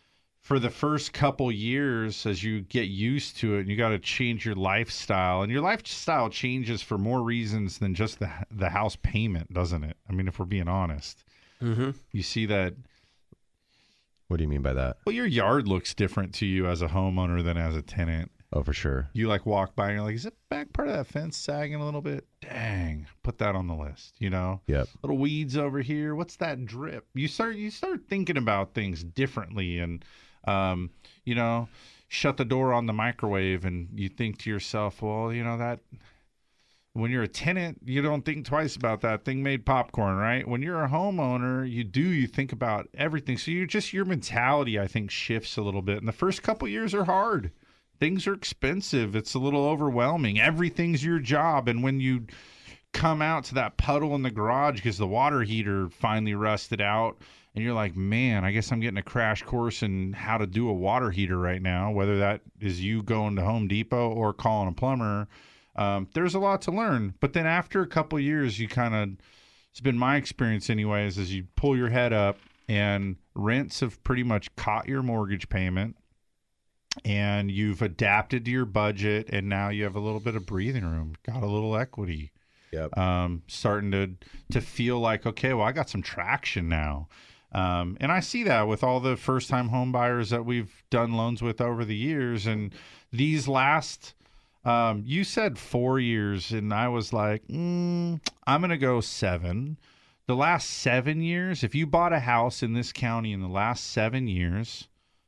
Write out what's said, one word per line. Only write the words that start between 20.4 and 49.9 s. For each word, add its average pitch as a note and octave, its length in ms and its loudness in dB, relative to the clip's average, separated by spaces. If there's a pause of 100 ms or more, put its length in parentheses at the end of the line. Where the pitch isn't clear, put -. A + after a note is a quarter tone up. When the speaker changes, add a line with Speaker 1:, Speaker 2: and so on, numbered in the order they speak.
Speaker 1:
back - 240 -6
part D4 160 -2
of - 60 -2
that - 120 -2
fence D#3 300 -6
sagging D3 400 -4
a D3 80 -4
little D3 180 -6
bit? C#3+ 240 -6 (140)
Dang, F#2 640 -4 (160)
put B2 160 -4
that G#2 160 2
on F#2 120 -2
the E2 80 -4
list," D2 440 -10
you G2 100 -2
know? F#2 380 -2
Speaker 3:
Yep. C#2 220 2 (140)
Speaker 1:
Little C#3 160 -2
weeds D3 380 0
over C#3 240 -2
here. D3+ 340 -2
What's E3+ 220 -6
that C#3 300 -4
drip? B2+ 480 -10
You C#3+ 140 -2
start, A3+ 280 -2
you G#3 140 -6
start - 380 -6
thinking F3+ 280 0
about G#2 380 0
things F#2 300 -4
differently F#2 720 -2
and, E2+ 260 -4 (420)
um, F#2 440 0 (340)
you A#2+ 100 -2
know, A#2 340 0 (400)
shut C#3 280 0
the C3 80 0
door C3 300 2
on A#2+ 120 2
the A2 60 0
microwave G2+ 720 0
and F2 300 -4
you G2 160 -4
think A2 280 -4
to A2 120 -6
yourself, G#2 500 -4
"Well, A2 320 -4
you A#2 120 -4
know, A#2 120 -2
that," A#2+ 240 -4 (1120)
when A2+ 180 -2
you're B2+ 120 2
a G#2 60 0
tenant, E3+ 580 -2
you C3+ 160 0
don't D3 200 0
think D3+ 220 -4
twice D3 320 -2
about A2 240 0
that A2 240 0
thing C3+ 180 -2
made C3+ 220 0
popcorn, A#2 540 2
right? A#2 280 2
When A#2+ 140 -2
you're D#3+ 240 -2
a B2+ 60 0
homeowner, C3 800 0
you A#2 140 -2
do, B2+ 180 0
you E3 240 2
think C3+ 260 -2
about A2 400 -2
everything. C#3 460 -2
So - 120 -6
you're F3+ 140 -2
just, G3 300 -2
your G3 100 0
mentality, B2+ 720 2
I G2 100 2
think, G#2 220 -2
shifts - 460 -4
a A2 60 -2
little G2 180 -2
bit. G2+ 160 0
And A2 120 -6
the A2 40 -2
first F#3 300 0
couple A3 260 0
years G#3 240 -2
are G3+ 120 2
hard. F#3 460 2 (480)
Things F3 280 0
are G3 80 0
expensive. C3+ 800 -2
It's A2 200 -2
a C3+ 40 0
little C#3+ 260 2
overwhelming. C#3 760 2